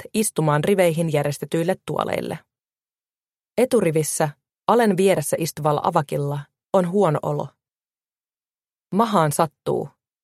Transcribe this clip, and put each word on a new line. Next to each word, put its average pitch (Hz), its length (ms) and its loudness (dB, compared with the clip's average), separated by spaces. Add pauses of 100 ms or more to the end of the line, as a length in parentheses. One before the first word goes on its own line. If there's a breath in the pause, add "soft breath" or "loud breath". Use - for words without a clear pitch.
(140)
istumaan 156 500 0
riveihin 170 500 2
järjestetyille 156 640 -2 (100)
tuoleille. - 540 -4 (1160)
Eturivissä 165 720 0 (380)
Alen 214 300 4
vieressä 185 420 2
istuvalla 151 440 -2
Avakilla 147 560 -2 (340)
on 185 160 2
huono 175 320 2
olo. 147 260 -6 (1500)
Mahaan 190 380 2
sattuu, - 580 -2 (340)